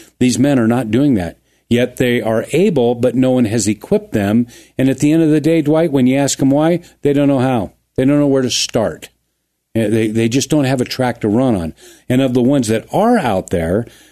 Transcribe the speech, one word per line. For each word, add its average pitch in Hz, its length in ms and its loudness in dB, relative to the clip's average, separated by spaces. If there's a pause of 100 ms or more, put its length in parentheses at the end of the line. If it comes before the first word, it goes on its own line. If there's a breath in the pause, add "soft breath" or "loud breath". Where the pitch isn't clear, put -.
(180 loud breath)
these 123 200 0
men 135 200 2
are 117 100 2
not 120 220 -2
doing 135 240 2
that. 85 240 -4 (320)
Yet 120 260 0
they 120 240 0
are 110 320 -2
able, 143 420 2
but 117 200 -2
no 127 160 2
one 127 160 2
has 104 200 -2
equipped 196 460 -4
them. 110 340 0 (300 loud breath)
And 131 140 0
at 131 80 -4
the 147 140 2
end 165 100 2
of 156 80 2
the 156 100 2
day, 160 220 0
Dwight, 160 300 0
when 135 140 2
you 131 100 2
ask 139 220 -2
them 135 120 2
why, 160 300 0 (200 loud breath)
they 143 140 0
don't 143 140 2
know 139 100 0
how. 123 340 -2 (240)
They 131 80 0
don't 143 140 2
know 147 80 2
where 135 160 0
to 123 80 -2
start. - 580 -4 (680)
Uh, 110 140 0
they, 110 200 0
they 113 200 0
just 127 220 -2
don't 147 160 0
have 131 160 0
a - 20 0
track 123 380 -4
to 113 60 0
run 120 280 0
on. 80 180 -6 (340 loud breath)
And 131 120 0
of 131 140 0
the 127 80 2
ones 127 260 0
that 110 240 -2
are 226 260 2
out 107 300 -2
there, 90 380 -2 (260 loud breath)